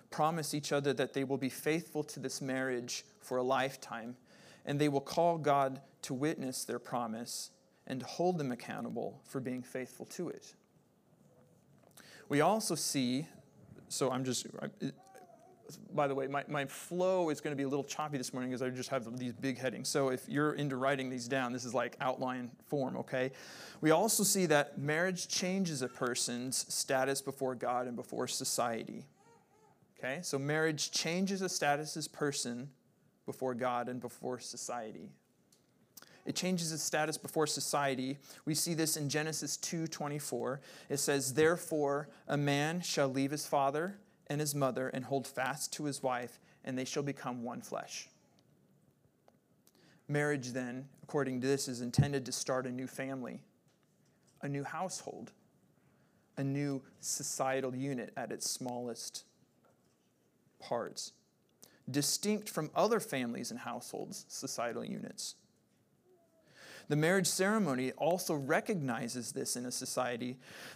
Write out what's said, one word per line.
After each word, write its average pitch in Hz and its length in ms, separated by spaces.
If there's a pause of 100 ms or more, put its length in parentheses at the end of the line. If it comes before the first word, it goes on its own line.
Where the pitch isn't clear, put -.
promise 156 440
each 151 180
other 143 220
that 123 200
they 139 100
will 131 140
be 127 120
faithful 156 560
to - 140
this 135 220
marriage 131 640 (140)
for - 180
a 127 60
lifetime, 127 760 (480)
and 143 140
they 151 100
will 139 120
call 170 360
God 139 440 (220)
to - 120
witness 135 480
their 120 160
promise 120 720 (340)
and 131 140
to 120 60
hold 180 320
them 139 140
accountable 117 760
for - 140
being 127 220
faithful 123 460
to 175 220
it. - 260 (1700)
We 143 120
also 202 320
see, 135 540 (600)
so 131 220
I'm 127 120
just, 127 240 (120)
I, - 320 (1040)
by 143 140
the 135 80
way, 135 120
my, 139 200
my 143 180
flow 180 640
is 143 120
gonna 151 140
be 135 80
a 139 40
little 139 160
choppy 151 340
this 123 160
morning 127 180
'cause 123 100
I 131 80
just 127 200
have 120 280
these 123 160
big 127 240
headings. 127 320
So 135 200
if 127 180
you're 147 260
into 143 240
writing 131 320
these 123 180
down, 127 260
this 123 120
is 117 80
like 120 260
outline 127 520 (160)
form, 127 300
okay? 127 340 (500)
We 156 100
also 208 320
see 190 240
that 147 300
marriage 165 500
changes 180 540
a 127 60
person's 123 840
status 135 480
before 131 340
God 123 320
and 120 80
before 123 320
society. 117 800 (920)
Okay? 135 240
So 143 180
marriage 151 520
changes 185 500
a 185 80
status's 151 580
person 139 640 (560)
before 127 280
God 120 360
and 127 100
before 123 400
society. 120 720 (1120)
It - 100
changes 175 360
its 156 120
status 156 340
before - 300
society. 139 720 (280)
We 156 100
see 170 180
this 156 220
in 147 140
Genesis 151 480
two 165 300
twenty-four. 135 720 (260)
It 143 100
says, 139 360
"Therefore, 151 760 (180)
a 143 100
man 147 440
shall 147 260
leave 135 240
his 147 140
father 147 540 (280)
and 147 120
his 151 140
mother 131 360
and 127 160
hold 131 220
fast 131 460
to 151 120
his 139 180
wife, 123 360 (240)
and 131 140
they 131 80
shall 147 180
become 131 380
one 120 200
flesh." - 480 (2000)
Marriage, 143 440
then, 123 360 (140)
according 131 400
to 127 60
this, 135 200
is 123 140
intended 139 440
to 127 60
start 131 360
a 127 40
new 127 140
family, 131 560 (1000)
a - 60
new 143 160
household, 180 680 (1080)
a 139 60
new 139 400 (160)
societal 131 760
unit 127 400
at 117 160
its - 160
smallest 123 760 (1400)
parts, - 540 (760)
distinct 196 600
from 156 260
other 208 240
families 127 500
and 120 120
households, - 640
societal 117 580
units. - 500 (1500)
The 151 80
marriage 175 320
ceremony 185 640
also 170 400
recognizes 135 1000
this 131 220
in 123 100
a 123 60
society, 123 680 (380)